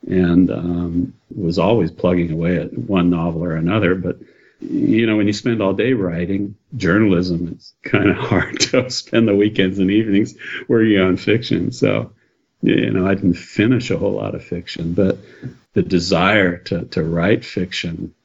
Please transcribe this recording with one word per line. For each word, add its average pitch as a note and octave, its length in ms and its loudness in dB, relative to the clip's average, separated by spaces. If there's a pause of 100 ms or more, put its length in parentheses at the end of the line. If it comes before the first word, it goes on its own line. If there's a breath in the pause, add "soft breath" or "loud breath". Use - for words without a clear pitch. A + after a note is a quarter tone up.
and, F2+ 420 4
um, F2 600 -4 (220)
was E2+ 240 -2
always F#2 320 2
plugging F2 400 0
away E2 280 -2
at D2 180 -6
one F2 340 0
novel E2 320 -2
or D#2+ 140 -4
another. F#2 380 0
But, F2+ 240 -4 (420 loud breath)
you - 460 0
know, G#2+ 100 2
when G2+ 100 2
you G#2 60 0
spend A2 280 -2
all F#2+ 120 2
day G#2 200 0
writing G2 640 -2 (220)
journalism, F2+ 760 2
it's - 220 -20 (100)
kinda G2+ 300 2
<laughs> - 160 -6
hard F#2 300 -2
to B2+ 300 0
spend - 360 0
the G#2 80 4
weekends G2+ 440 2
and F#2+ 120 2
evenings A2 440 2 (340 loud breath)
working A2 300 4
on F#2 180 4
fiction. G#2+ 560 0
So, A2 400 -2 (500)
you - 280 2
know, F#2 160 0
I F#2+ 80 2
didn't F2+ 200 2
finish - 560 0
a F#2 80 0
whole G2 140 0
lot G#2 220 -6
of - 100 -12
fiction, E2+ 500 -8
but F#2+ 240 2 (540 loud breath)
the G2 100 0
desire F2+ 760 2
to, - 260 -6
to - 180 -4
write E2+ 420 0
fiction - 680 -8 (100)